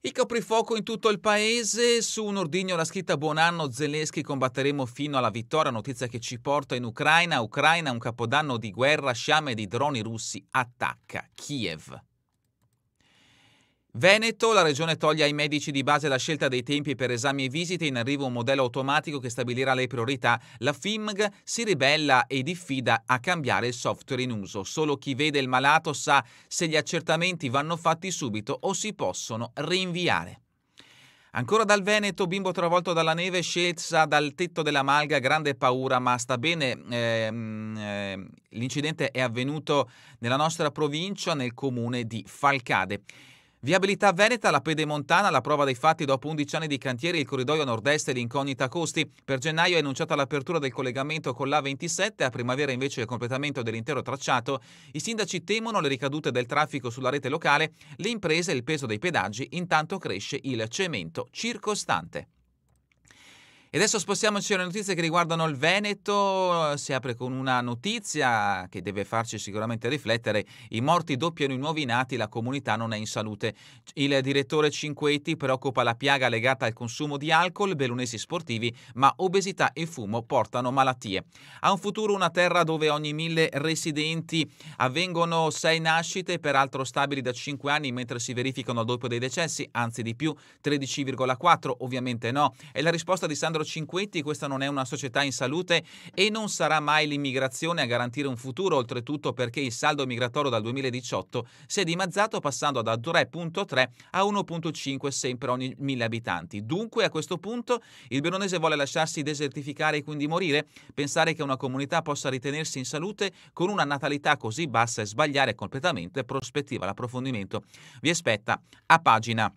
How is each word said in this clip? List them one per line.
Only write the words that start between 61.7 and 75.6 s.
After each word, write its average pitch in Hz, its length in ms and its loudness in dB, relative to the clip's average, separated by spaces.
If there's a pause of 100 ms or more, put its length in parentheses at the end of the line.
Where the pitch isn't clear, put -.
E - 80 -4
adesso 208 220 2
spostiamoci 202 540 0
alle 185 100 0
notizie 185 320 -4
che 170 60 -2
riguardano 165 420 2
il 156 140 -2
Veneto. 190 1200 2
Si - 160 -4
apre 127 220 -2
con 127 180 -6
una 131 260 0
notizia 120 1120 0
che 98 120 -10
deve 98 220 -4
farci 113 340 -2
sicuramente 110 520 -4
riflettere. 117 560 0 (240)
I 113 100 -4
morti 160 380 2
doppiano 156 340 0
i 127 60 -4
nuovi 151 260 -4
nati, 123 320 0
la 110 140 -2
comunità 120 480 -2
non 113 160 -4
è 107 40 -4
in 110 80 -6
salute. 107 480 -4 (420)
Il 139 260 2
direttore 139 500 2
Cinquetti, 147 640 -2
"Preoccupa 131 480 0